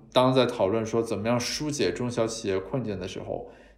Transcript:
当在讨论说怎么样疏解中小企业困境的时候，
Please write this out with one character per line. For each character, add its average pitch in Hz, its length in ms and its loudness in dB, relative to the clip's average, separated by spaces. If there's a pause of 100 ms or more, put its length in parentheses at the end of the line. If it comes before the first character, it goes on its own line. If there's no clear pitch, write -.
(120)
当 127 200 6
在 131 140 6
讨 104 220 2
论 110 180 0
说 113 160 0
怎 110 160 -2
么 104 100 -2
样 120 100 2
疏 151 320 -4
解 143 220 0
中 123 180 -4
小 113 160 0
企 110 220 -4
业 95 100 0
困 123 240 -4
境 104 160 -4
的 90 80 -6
时 - 140 -8
候， - 300 -8 (280)